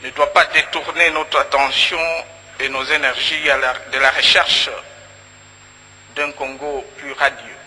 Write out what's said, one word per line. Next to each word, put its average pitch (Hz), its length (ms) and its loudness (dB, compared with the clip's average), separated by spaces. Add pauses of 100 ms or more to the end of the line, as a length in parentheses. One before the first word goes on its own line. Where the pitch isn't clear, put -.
ne 131 80 -8
doit 147 200 2
pas 170 140 6
détourner 160 680 0
notre 156 280 -2
attention 139 600 2 (600)
et 135 100 -2
nos 135 160 -4
énergies 151 640 0
à 139 80 4
la, 131 160 0 (180)
de 131 60 -2
la 135 140 6
recherche 143 580 2 (1500)
d'un 147 160 -4
Congo 135 540 -8 (120)
plus 143 140 -14
radieux. - 560 -2